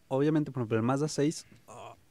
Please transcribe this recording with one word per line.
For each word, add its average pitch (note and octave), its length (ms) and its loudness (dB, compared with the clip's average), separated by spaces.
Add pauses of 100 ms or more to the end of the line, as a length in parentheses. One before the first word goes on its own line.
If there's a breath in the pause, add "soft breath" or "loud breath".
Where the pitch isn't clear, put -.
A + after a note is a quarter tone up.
Obviamente, D3+ 440 2
por C3 100 -4
ejemplo, A2+ 160 0
el A2 40 2
Mazda C#3 260 0
seis, D3+ 380 0 (220)
oh, A2+ 280 -16 (140)